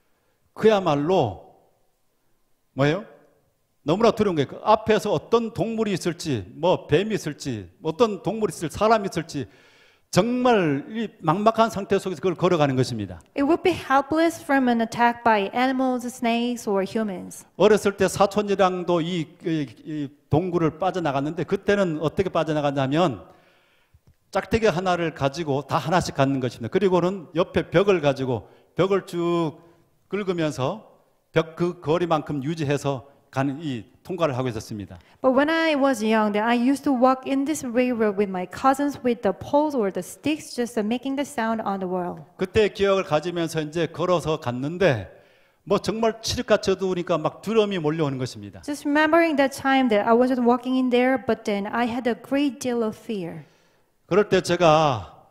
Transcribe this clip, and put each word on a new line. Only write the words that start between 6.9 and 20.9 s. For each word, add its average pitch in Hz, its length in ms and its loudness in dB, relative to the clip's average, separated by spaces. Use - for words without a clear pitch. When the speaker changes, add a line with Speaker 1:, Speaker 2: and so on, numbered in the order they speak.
Speaker 1:
있을지, 131 540 -8
어떤 185 400 0
동물이 208 300 -2
있을지, - 240 -8
사람이 214 340 2
있을지, 151 360 -6
정말 214 800 2
이 220 180 -6
막막한 214 500 2
상태 196 280 -2
속에서 185 220 -6
그걸 180 140 0
걸어가는 151 420 2
것입니다. 110 440 -2
Speaker 2:
It 277 80 0
would 330 180 2
be 359 100 2
helpless 311 680 0
from 269 260 2
an 233 120 2
attack 233 440 0
by 208 300 2
animals, 254 520 0
snakes, 233 640 -2
or 196 160 0
humans. 190 640 -6
Speaker 1:
어렸을 202 400 4
때 190 120 2
사촌이랑도 185 920 2
이, 170 240 -4
이, 160 220 -2
이 151 240 -8
동굴을 165 500 0
빠져나갔는데, 160 640 -2